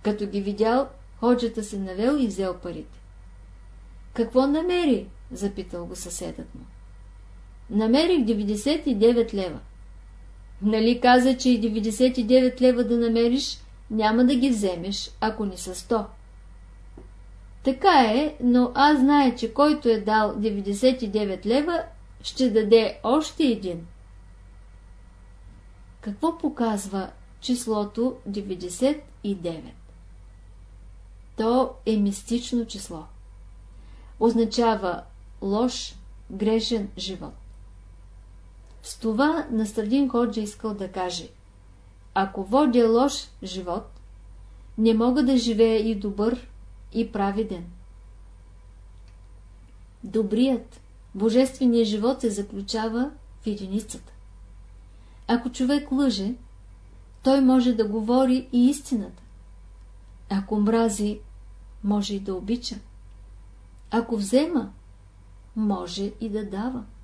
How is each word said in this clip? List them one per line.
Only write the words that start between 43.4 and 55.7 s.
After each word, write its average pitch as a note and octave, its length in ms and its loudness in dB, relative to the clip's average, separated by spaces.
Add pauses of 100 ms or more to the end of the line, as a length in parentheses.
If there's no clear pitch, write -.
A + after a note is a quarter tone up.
живот, F#3 440 -8 (920)
не A3 160 4
мога B3 300 2
да B3+ 140 4
живея A3 520 2
и A3+ 60 -2
добър, G#3 520 -4 (460)
и A3+ 180 -2
праведен." G3 540 -4 (2500)
Добрият, A3 800 -2 (340)
божественият A#3 720 2
живот A3 340 -2
се A#3 80 0
заключава A3 840 -4 (300)
в - 60 -6
единицата. G#3 640 -8 (1160)
Ако A#3+ 220 0
човек C#4+ 420 -2